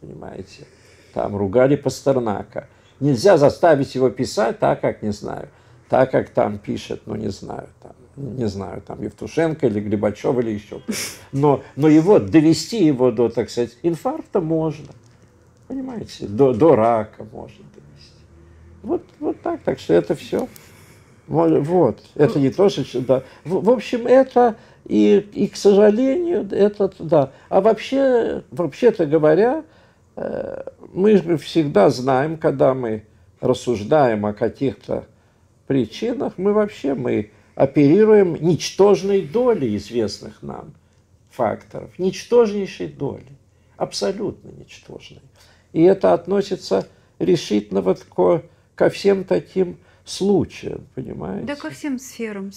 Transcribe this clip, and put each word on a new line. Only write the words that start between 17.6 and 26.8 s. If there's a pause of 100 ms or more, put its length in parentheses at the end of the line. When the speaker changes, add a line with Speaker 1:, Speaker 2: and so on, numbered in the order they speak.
Speaker 1:
довести. (680)
Вот, (180)
вот
так.
Так
что
это
всё. (760)
Мо-,
вот. (140)
Это
не
то,
что,
да. (220)
В,
в
общем,
это (300)
и, (160)
и,
к
сожалению,
это,